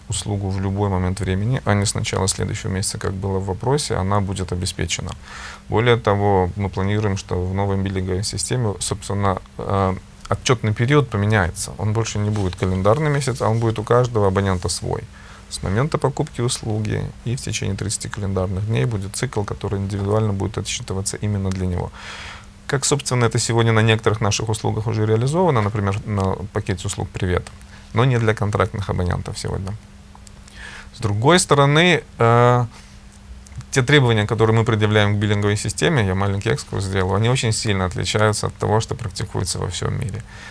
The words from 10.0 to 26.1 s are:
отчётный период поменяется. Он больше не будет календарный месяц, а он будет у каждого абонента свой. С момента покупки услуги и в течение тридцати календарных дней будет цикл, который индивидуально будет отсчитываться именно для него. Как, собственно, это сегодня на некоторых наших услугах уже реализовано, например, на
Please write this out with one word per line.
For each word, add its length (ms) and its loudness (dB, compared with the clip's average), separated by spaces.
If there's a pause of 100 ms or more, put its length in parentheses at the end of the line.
отчётный 440 0
период 360 2
поменяется. 680 0
Он 160 0
больше 260 -2
не 100 0
будет 260 0
календарный 540 2
месяц, 320 0
а 80 2
он 100 2
будет 200 0
у 40 -4
каждого 440 4
абонента 420 2
свой. 320 -4 (480)
С 140 -10
момента 340 0
покупки 440 -2
услуги 600 -2 (220)
и 100 -2
в 60 -6
течение 340 -4
тридцати 340 -6
календарных 560 -2
дней 200 0
будет 300 -4
цикл, 280 -4
который 360 -6
индивидуально 540 0
будет 240 -4
отсчитываться 600 -6
именно 320 -2
для 180 -4
него. 240 -4 (760)
Как, 180 -2
собственно, 400 0
это 120 2
сегодня 340 2
на 120 4
некоторых 380 4
наших 280 0
услугах 380 -2
уже 180 0
реализовано, 560 2
например, 460 0
на 280 0 (180)